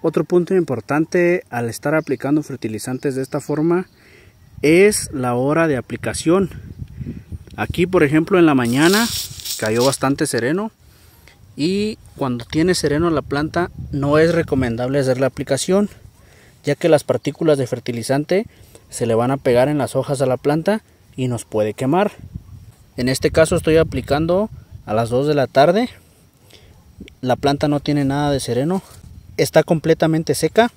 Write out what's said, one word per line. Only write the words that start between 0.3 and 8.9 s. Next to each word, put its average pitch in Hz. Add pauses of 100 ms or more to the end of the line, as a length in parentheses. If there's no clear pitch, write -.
importante 165
al 120
estar 147
aplicando 147
fertilizantes 127
de 131
esta 131
forma 170 (760)
es 190
la 123
hora 147
de 139
aplicación. 160 (1080)
Aquí, 131
por 180
ejemplo, 160
en 170
la 151
mañana 151 (520)